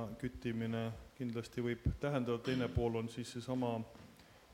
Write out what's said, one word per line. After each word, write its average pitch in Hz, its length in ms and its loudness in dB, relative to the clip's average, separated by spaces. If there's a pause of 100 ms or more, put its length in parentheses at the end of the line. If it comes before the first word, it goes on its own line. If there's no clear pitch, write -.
(200)
küttimine 113 600 0 (340)
kindlasti 117 480 -2
võib 120 220 2 (160)
tähendada. 127 420 2
Teine 127 240 4
pool 117 320 4
on 113 80 -2
siis 117 240 -6
seesama 123 380 0 (840)